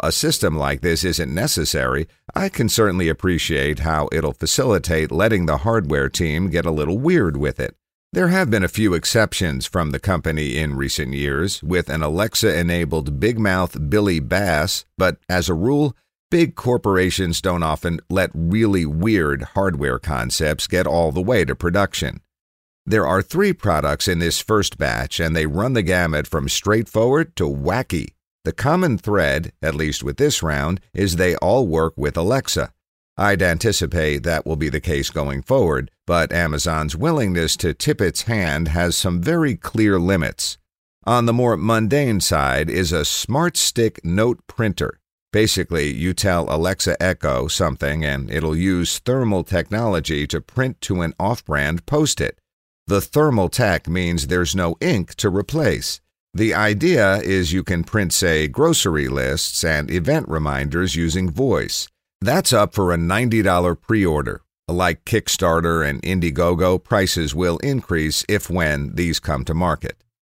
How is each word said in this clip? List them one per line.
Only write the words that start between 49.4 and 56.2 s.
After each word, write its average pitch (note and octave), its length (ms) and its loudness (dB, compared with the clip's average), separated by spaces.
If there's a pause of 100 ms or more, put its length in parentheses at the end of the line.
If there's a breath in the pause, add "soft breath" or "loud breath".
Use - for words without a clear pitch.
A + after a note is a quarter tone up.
technology E2+ 800 -2
to D#2 140 -4
print C3 400 -4
to F2+ 220 -2
an E2+ 180 -2
off-brand E2 640 -2
Post-it. - 560 -2 (460)
The F#2+ 160 2
thermal B2+ 480 2
tech G2 380 0
means E2+ 400 -2
there's F2+ 280 0
no E2+ 240 0
ink A2+ 360 -2
to - 120 -4
replace. G2+ 720 -2 (320)